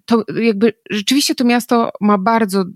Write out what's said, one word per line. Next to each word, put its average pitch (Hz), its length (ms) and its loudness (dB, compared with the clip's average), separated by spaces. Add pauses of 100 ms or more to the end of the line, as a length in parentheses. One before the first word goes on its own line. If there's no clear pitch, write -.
to 226 180 2 (180)
jakby 226 320 2 (160)
rzeczywiście 247 460 -2
to 254 100 -2
miasto 240 460 0 (100)
ma 208 160 4
bardzo 196 480 0 (100)